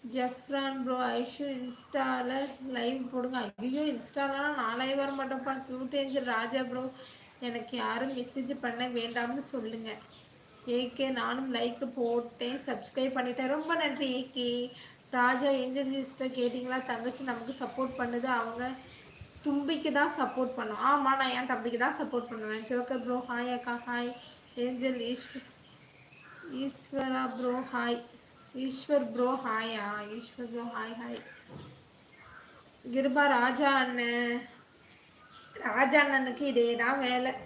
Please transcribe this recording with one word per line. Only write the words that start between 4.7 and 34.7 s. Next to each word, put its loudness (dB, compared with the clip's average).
லைவ் 2
வர 2
மாட்டேன்ப்பா. -2
கியூட் -6
ஏஞ்சல், 0
ராஜா 2
ப்ரோ, -4
எனக்கு -4
யாரும் 0
மெசேஜ் -4
பண்ண -2
வேண்டாம்னு -2
சொல்லுங்க. -6
ஏ 4
கே, 0
நானும் 0
லைக் 0
போட்டேன், 0
சப்ஸ்கிரைப் -2
பண்ணிட்டேன். 2
ரொம்ப 2
நன்றி 2
ஏ 0
கே. 0
ராஜா, 4
ஏஞ்சல் 0
சிஸ்டர் -4
கேட்டிங்களா? 0
தங்கச்சி -4
நமக்கு -4
சப்போர்ட் -2
பண்ணுது, 0
அவங்க -2
தும்பிக்கு 2
தான் 4
சப்போர்ட் 0
பண்ணும். -4
ஆமா, 6
நான் 2
என் -2
தம்பிக்கு -2
தான் 2
சப்போர்ட் -2
பண்ணுவேன். -4
ஜோக்கர் -2
ப்ரோ, 0
ஹாய் -2
அக்கா, -4
ஹாய். -2
ஏஞ்சல், 0
ஈஸ்வ-, -6
ஈஸ்வரா -2
ப்ரோ, 0
ஹாய். 0
ஈஸ்வர் 2
ப்ரோ, 4
ஹாயா? -2
ஈஸ்வர் -10
ப்ரோ, -4
ஹாய், -6
ஹாய். -8
கிருபா, 4
ராஜா 6
அண்ணன், 2